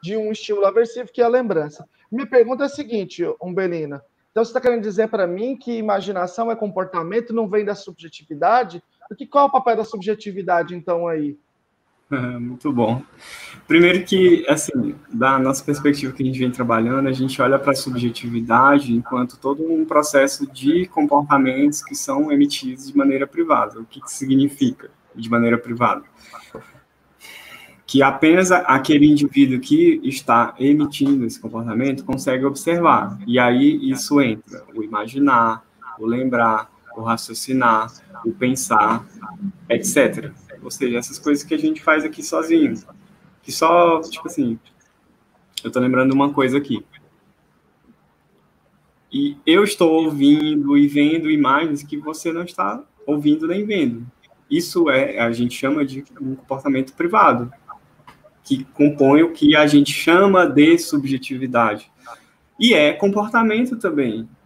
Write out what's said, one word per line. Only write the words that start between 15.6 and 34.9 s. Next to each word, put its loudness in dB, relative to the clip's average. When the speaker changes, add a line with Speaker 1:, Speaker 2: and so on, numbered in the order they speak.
Speaker 2:
perspectiva -2
que -6
a -2
gente -4
vem 0
trabalhando, 0
a 0
gente -4
olha 4
pra 0
subjetividade 0
enquanto -4
todo -4
um 0
processo 0
de 0
comportamentos 0
que -16
são -4
emitidos -2
de -2
maneira 0
privada. -2
O -14
que -20
que -16
significa -2
de -12
maneira 2
privada? -4
Que 2
apenas 4
a-, 6
aquele 4
indivíduo 4
que 4
está 0
emitindo 2
esse -8
comportamento -4
consegue -2
observar. 0
E 2
aí 2
isso 0
entra: -6
o -8
imaginar, 0